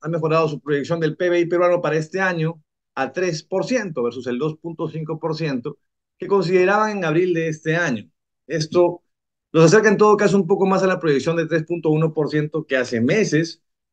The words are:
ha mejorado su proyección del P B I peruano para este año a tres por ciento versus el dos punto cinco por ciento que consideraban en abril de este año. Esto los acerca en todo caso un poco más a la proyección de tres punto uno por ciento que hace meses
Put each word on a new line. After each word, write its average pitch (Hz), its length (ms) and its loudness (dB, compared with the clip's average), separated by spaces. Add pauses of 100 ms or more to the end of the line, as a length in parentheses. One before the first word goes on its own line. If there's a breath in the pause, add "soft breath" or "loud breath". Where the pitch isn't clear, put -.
ha 151 80 -10
mejorado 160 400 0
su 147 120 -8
proyección 147 380 -4
del 156 200 -2
P 180 100 0
B 175 120 2
I 165 40 0
peruano 175 380 2
para 151 140 -2
este 160 260 -4
año 165 400 -4 (320)
a 131 180 -4
tres 175 300 -4
por 185 240 -4
ciento 202 360 -4
versus 120 260 -6
el 123 100 -4
dos 156 180 -4
punto 165 320 -10
cinco 156 320 -10
por 160 160 -6
ciento 143 400 -6 (420)
que 180 100 -10
consideraban 196 720 2
en 180 60 -4
abril 170 300 0
de 165 140 -2
este 156 260 -4
año. 147 340 -2 (380)
Esto 165 560 0 (480)
los 160 140 6
acerca 208 240 6
en 202 80 4
todo 208 200 6
caso 202 200 2
un 185 100 2
poco 190 200 2
más 190 180 2
a - 20 2
la 185 140 0
proyección 160 340 0
de 165 120 -2
tres 160 180 -2
punto 160 260 -2
uno 156 240 0
por 147 160 -2
ciento 151 340 -4
que 135 120 -2
hace 120 240 -2
meses 160 640 0 (280)